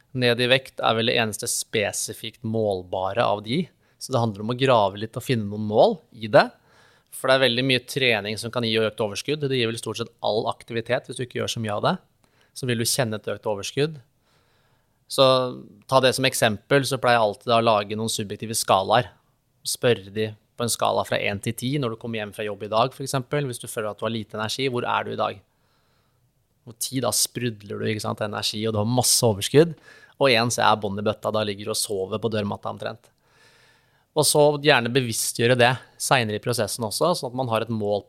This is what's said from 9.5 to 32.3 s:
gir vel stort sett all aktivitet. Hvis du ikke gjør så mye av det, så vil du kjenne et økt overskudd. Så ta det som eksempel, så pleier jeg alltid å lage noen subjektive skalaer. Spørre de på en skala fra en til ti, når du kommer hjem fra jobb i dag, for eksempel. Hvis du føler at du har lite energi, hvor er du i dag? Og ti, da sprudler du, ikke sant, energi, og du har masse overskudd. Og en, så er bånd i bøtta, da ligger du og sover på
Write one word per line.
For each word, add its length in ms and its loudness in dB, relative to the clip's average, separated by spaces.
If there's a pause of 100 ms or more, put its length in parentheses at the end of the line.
gir 160 0
vel 80 -6
stort 220 -8
sett 100 -8 (100)
all 300 0
aktivitet. 560 -4
Hvis 140 -12
du 80 -4
ikke 160 -8
gjør 100 -6
så 80 -6
mye 160 -4
av 80 -4
det, 100 0 (600)
så 80 -8
vil 160 0
du 60 0
kjenne 320 -2
et 160 -8
økt 100 -8
overskudd. 540 -4 (1080)
Så 180 2 (600)
ta 140 4
det 160 4
som 100 0
eksempel, 560 2
så 160 -4
pleier 220 4
jeg 80 4
alltid 260 -2
å 80 4
lage 320 2
noen 160 -4
subjektive 480 -6
skalaer. 540 4 (500)
Spørre 480 -2
de 220 -4 (260)
på 60 -2
en 80 -2
skala 340 2
fra 160 -2
en 160 -2
til 160 -4
ti, 140 -6 (100)
når 160 -2
du 80 -20
kommer 160 -8
hjem 160 -8
fra 80 -8
jobb 240 -8
i 60 -6
dag, 200 2
for 120 -12
eksempel. 420 -2
Hvis 160 -8
du 80 -14
føler 220 -6
at 80 -12
du 80 -2
har 20 0
lite 240 -6
energi, 320 -2
hvor 160 -2
er 240 0
du 60 -8
i 80 -6
dag? 180 -2 (1300)
Og 160 -18
ti, 160 -6
da 160 0
sprudler 640 -4
du, 80 -4
ikke 160 -2
sant, 240 -4
energi, 400 -4
og 80 -2
du 60 2
har 100 0
masse 320 2
overskudd. 540 4 (420)
Og 140 4
en, 180 2
så 160 0
er 160 4
bånd 160 -4
i 80 -6
bøtta, 240 -2
da 160 -2
ligger 240 -8
du 60 -4
og 20 -4
sover 400 -4
på 160 -2